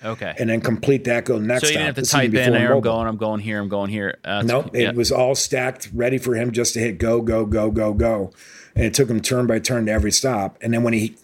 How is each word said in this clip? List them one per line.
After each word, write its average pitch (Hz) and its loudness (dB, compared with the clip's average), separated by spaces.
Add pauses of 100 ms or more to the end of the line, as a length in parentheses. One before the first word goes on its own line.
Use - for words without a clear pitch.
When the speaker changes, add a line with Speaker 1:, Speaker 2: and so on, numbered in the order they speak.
Speaker 1:
Okay. 107 -6
Speaker 2:
And 117 -2
then 113 0
complete 117 0
that, 120 0
go 120 0
next 120 0
Speaker 1:
So 151 2
you 151 2
didn't 156 0
Speaker 2:
stop. 151 0
Speaker 1:
have 143 -4
to 135 -6
Speaker 2:
This 127 -2
is - 2
even 131 4
Speaker 1:
type 127 2
in, 123 4
Speaker 2:
before 120 4
Speaker 1:
"Hey, 120 4
I'm 123 2
Speaker 2:
mobile. 135 4
Speaker 1:
going, 113 0
I'm 110 -4
going 107 -4
here, 107 -4
I'm 101 -4
going 98 -4
here." 101 -4
Uh, 101 -4
that's 113 0
Speaker 2:
Nope. 123 0
Speaker 1:
yeah. 120 2
Speaker 2:
It 120 -4
was 117 2
all 127 2
stacked, 127 -4
ready 123 0
for 127 -2
him 120 0
just 113 -2
to 117 -2
hit 110 -2
go, 117 2
go, 113 0
go, 107 0
go, 107 0
go. 110 0 (420)
And - 2
it 110 2
took 135 4
him 113 0
turn 123 0
by 113 2
turn 117 0
to 107 0
every 104 2
stop. 101 -2
And 117 -2
then 117 2
when 117 2
he 110 0